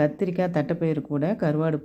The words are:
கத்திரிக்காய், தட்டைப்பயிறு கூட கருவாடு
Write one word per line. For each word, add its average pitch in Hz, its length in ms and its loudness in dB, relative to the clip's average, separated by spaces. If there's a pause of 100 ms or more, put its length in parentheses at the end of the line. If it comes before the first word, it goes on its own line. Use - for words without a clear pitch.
கத்திரிக்காய், 175 560 0
தட்டைப்பயிறு 156 540 0
கூட 143 140 0 (200)
கருவாடு 156 400 2